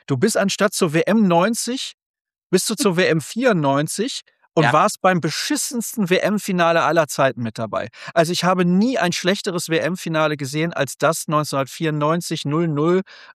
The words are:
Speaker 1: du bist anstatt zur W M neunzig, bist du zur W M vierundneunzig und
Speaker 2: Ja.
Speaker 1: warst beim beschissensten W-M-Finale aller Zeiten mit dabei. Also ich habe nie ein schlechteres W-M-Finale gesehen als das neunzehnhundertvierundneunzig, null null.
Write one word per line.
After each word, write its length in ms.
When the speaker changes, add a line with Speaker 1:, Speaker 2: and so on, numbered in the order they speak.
Speaker 1:
du 120
bist 200
anstatt 380
zur 180
W 140
M 200
neunzig, 640
bist 180
du 60
zur 200
W 120
M 140
vierundneunzig 1000
und 60
Speaker 2:
Ja. 80
Speaker 1:
warst 300
beim 180
beschissensten 880
W-M-Finale 720
aller 280
Zeiten 340
mit 140
dabei. 320
Also 180
ich 140
habe 180
nie 340
ein 140
schlechteres 560
W-M-Finale 680
gesehen 340
als 260
das 300
neunzehnhundertvierundneunzig, 1200
null 240
null. 320